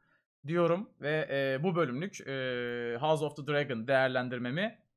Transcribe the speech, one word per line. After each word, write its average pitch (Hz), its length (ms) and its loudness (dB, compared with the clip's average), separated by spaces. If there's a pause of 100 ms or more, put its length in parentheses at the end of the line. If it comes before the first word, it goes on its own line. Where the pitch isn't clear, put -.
(460)
diyorum. 170 440 2 (100)
Ve, 151 300 0
e, 135 320 0
bu 175 140 2
bölümlük, 156 440 -2
e, 123 800 -4
House 156 240 2
of 147 120 -6
the 139 100 -10
Dragon 139 420 0
değerlendirmemi 131 920 0 (140)